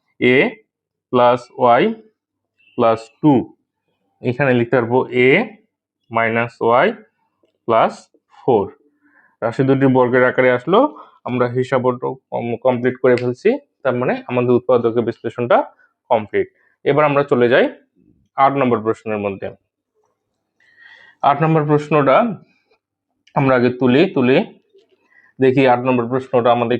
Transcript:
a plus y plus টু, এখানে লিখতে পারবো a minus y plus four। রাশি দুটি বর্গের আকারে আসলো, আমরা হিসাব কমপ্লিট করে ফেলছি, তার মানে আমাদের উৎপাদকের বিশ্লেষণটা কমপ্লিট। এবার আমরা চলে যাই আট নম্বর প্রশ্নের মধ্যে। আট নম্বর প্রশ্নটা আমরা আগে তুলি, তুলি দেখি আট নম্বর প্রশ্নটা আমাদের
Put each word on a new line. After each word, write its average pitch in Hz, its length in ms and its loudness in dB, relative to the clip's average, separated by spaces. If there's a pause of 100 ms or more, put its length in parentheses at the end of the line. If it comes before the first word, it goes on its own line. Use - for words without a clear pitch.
(200)
a 123 140 2 (760)
plus 123 280 2 (380)
y 151 40 2 (960)
plus 113 220 0 (160)
টু, 151 180 2 (880)
এখানে 123 320 -2
লিখতে 117 220 -2
পারবো 120 220 0 (200)
a 127 100 4 (840)
minus 113 440 -2 (280)
y 180 40 2 (840)
plus 123 260 2 (420)
four। 104 300 0 (760)
রাশি 113 220 -4
দুটি 135 280 0
বর্গের 127 320 2
আকারে 127 280 0
আসলো, 156 260 0 (460)
আমরা 123 240 -2
হিসাব 127 360 -4 (800)
কমপ্লিট 123 400 -2
করে 127 140 4
ফেলছি, 123 340 -2 (300)
তার 127 140 -2
মানে 131 200 -2 (120)
আমাদের 123 320 -2
উৎপাদকের 117 500 0
বিশ্লেষণটা 120 500 -4 (520)
কমপ্লিট। 104 360 -2 (380)
এবার 139 200 0
আমরা 139 200 0
চলে 123 240 0
যাই 151 160 4 (720)
আট 135 200 2
নম্বর 123 260 0
প্রশ্নের 107 420 -6
মধ্যে। 98 220 -8 (1800)
আট 143 200 2
নম্বর 160 220 2
প্রশ্নটা 147 520 2 (1160)
আমরা 135 220 2
আগে 123 220 2
তুলি, 131 240 2 (120)
তুলি 127 240 2 (1000)
দেখি 131 280 2
আট 120 180 2
নম্বর 123 240 0
প্রশ্নটা 127 440 -2
আমাদের 120 280 0